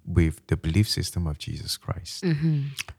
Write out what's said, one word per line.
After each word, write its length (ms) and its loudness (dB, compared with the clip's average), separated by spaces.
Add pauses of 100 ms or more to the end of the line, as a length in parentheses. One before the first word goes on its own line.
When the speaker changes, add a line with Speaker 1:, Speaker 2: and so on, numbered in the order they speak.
Speaker 1:
with 400 2
the 100 0
belief 320 2
system 380 -2
of 100 -2
Jesus 400 -6
Christ, 480 -8
Speaker 2:
Mm-hmm. 440 2 (300)